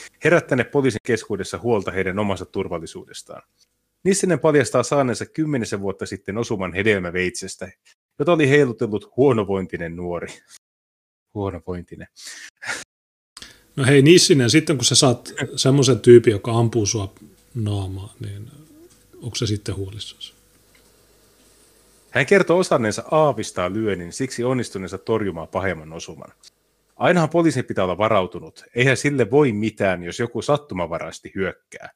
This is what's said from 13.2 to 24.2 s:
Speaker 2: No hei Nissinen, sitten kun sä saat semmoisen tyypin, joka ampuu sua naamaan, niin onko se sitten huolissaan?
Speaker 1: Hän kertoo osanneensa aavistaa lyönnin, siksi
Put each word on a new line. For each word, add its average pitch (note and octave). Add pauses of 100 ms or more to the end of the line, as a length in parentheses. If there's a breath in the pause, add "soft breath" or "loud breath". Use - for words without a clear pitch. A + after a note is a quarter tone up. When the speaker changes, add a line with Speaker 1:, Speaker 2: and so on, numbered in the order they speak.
Speaker 2:
No C3
hei C#3
Nissinen, D3
sitten D3+
kun A#2+
sä -
saat B2 (220)
semmoisen C3+
tyypin, A#2+
joka A#2
ampuu A2+
sua G2+ (420)
naamaan, G2+ (100)
niin G#2 (680)
onko G#2
se A2+
sitten G2+
huolissaan? G2 (1900)
Speaker 1:
Hän C3+
kertoo F3
osanneensa B2
aavistaa A2
lyönnin, F#2+
siksi B2+